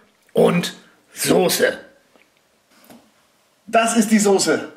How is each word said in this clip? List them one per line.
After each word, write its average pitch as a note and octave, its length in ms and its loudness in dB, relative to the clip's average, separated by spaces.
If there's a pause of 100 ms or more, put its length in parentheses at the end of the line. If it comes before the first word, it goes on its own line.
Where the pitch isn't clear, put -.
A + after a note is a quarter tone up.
(340)
und E3+ 420 0 (380)
Soße. - 680 0 (1900)
Das A3+ 320 -2
ist A3+ 140 0
die A3 80 4
Soße. F#3+ 580 0